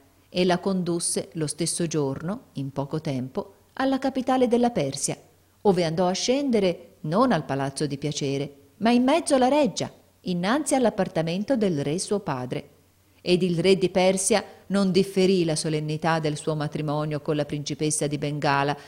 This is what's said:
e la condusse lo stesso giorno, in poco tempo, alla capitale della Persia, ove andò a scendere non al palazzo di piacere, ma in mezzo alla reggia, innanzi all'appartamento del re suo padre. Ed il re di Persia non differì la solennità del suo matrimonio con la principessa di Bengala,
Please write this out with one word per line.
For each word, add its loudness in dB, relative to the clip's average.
e 0
la 4
condusse -2
lo -4
stesso -4
giorno, -4
in -6
poco -4
tempo, -6
alla 0
capitale 0
della 2
Persia, -4
ove 4
andò 0
a 2
scendere 0
non 2
al 0
palazzo -4
di -6
piacere, -4
ma 2
in 4
mezzo 2
alla 4
reggia, 2
innanzi 0
all'appartamento 0
del 0
re -2
suo -2
padre. -6
Ed 2
il 0
re 6
di 0
Persia 2
non 2
differì 4
la 0
solennità -2
del -2
suo -2
matrimonio -4
con -2
la 0
principessa -4
di -4
Bengala, 0